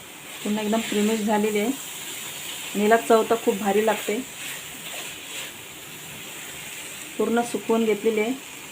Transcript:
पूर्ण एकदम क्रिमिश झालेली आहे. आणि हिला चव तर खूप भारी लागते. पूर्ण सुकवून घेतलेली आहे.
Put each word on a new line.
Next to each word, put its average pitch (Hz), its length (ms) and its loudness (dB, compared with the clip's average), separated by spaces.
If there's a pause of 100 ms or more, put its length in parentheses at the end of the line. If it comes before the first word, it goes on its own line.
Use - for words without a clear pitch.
(440)
पूर्ण 214 160 2
एकदम 214 200 2
क्रिमिश 214 400 2
झालेली 208 400 2
आहे. 214 80 2 (1080)
आणि 202 60 2
हिला 214 160 8
चव 226 320 6
तर 226 60 6
खूप 226 200 2
भारी 202 300 4
लागते. 214 400 0 (3000)
पूर्ण 226 240 4
सुकवून 226 440 2
घेतलेली 214 360 2
आहे. 247 340 -4 (160)